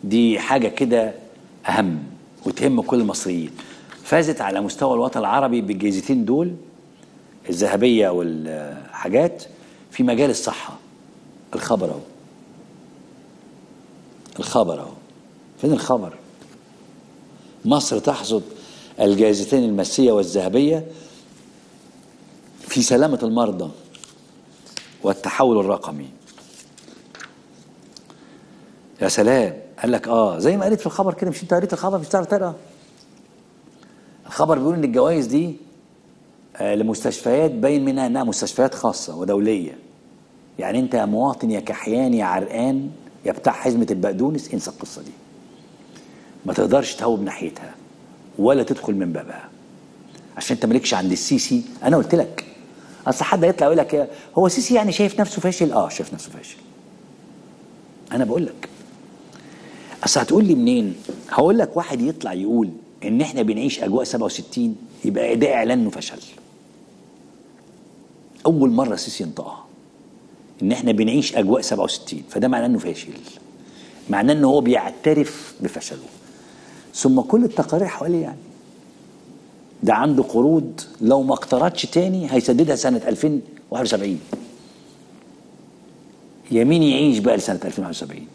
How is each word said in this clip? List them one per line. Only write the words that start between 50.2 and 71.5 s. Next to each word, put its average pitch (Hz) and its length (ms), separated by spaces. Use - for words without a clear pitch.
عشان - 200
أنت 120 100
مالكش 117 280
عند 95 180
السيسي. 123 500
أنا 147 140
قلت - 180
لك، - 300
أصل - 180
حد 175 200
هيطلع 170 220
يقول 160 120
لك: 147 320
"هو 185 80
السيسي 247 280
يعني 214 180
شايف 208 280
نفسه 202 200
فاشل؟" 175 320
آه، 92 160
شايف - 260
نفسه - 160
فاشل. - 260
أنا 127 120
بقول 135 220
لك، - 220
أصل - 160
هتقول 202 240
لي 175 100
منين؟ 117 400
هقول 185 280
لك، - 180
واحد 143 240
يطلع 127 320
يقول 101 380
إن 110 160
إحنا 135 220
بنعيش 113 400
أجواء 101 220
سبعة 113 220
وستين، 117 500
يبقى 107 320
ده - 180
إعلان 117 260
إنه 110 100
فشل. - 300
أول 143 240
مرة 117 240
السيسي - 300
ينطقها، - 400
إن 98 100
إحنا 123 200
بنعيش 113 440
أجواء 110 240